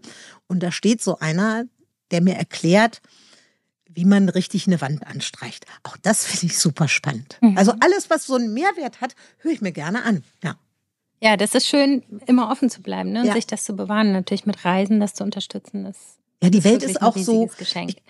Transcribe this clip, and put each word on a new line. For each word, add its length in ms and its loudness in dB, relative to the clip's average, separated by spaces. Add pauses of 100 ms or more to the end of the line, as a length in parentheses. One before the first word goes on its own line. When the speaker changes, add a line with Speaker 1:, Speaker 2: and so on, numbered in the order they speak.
(480)
Speaker 1:
und 160 -2
da 80 -2
steht 320 0
so 160 -2
einer, 460 -2 (440)
der 120 0
mir 140 4
erklärt, 640 2 (920)
wie 140 -4
man 240 6
richtig 380 -2
eine 140 2
Wand 260 -6
anstreicht. 580 -12 (160)
Auch 220 -16
das 200 0
finde 300 -4
ich 60 -2
super 280 0
spannend. 540 -4
Speaker 2:
Mhm. 160 6
Speaker 1:
Also 220 6
alles, 320 2
was 160 0
so 80 -2
einen 180 -2
Mehrwert 480 -4
hat, 140 -8 (240)
höre 120 -2
ich 100 -4
mir 100 -2
gerne 320 -6
an. 200 0 (200)
Ja. 120 -6 (640)
Speaker 2:
Ja, 160 4
das 180 -2
ist 120 2
schön, 360 2 (240)
immer 240 0
offen 180 0
zu 140 -8
bleiben, 280 -6
ne? 100 -4
Und 40 0
Speaker 1:
Ja. 80 2
Speaker 2:
sich 140 -2
das 160 -8
zu 120 -8
bewahren, 360 0
natürlich 340 -4
mit 180 -4
Reisen 360 2
das 160 -2
zu 80 -8
unterstützen, 640 -10
ist 100 -16 (440)
Speaker 1:
Ja, 100 4
die 80 6
Speaker 2:
ist 60 2
Speaker 1:
Welt 100 8
Speaker 2:
wirklich 160 -2
Speaker 1:
ist 100 -4
Speaker 2:
ein 60 4
Speaker 1:
auch 100 2
so, 240 2
Speaker 2:
riesiges 160 -4
Geschenk. 320 -6
Speaker 1:
ich 80 -10 (120)